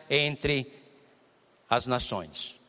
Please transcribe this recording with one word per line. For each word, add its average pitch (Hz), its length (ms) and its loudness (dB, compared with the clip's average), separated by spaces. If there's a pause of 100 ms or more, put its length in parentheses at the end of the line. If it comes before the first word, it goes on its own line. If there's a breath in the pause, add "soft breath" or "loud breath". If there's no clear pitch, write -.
entre 143 640 2 (960)
as 120 160 2
nações. 107 720 -4 (140)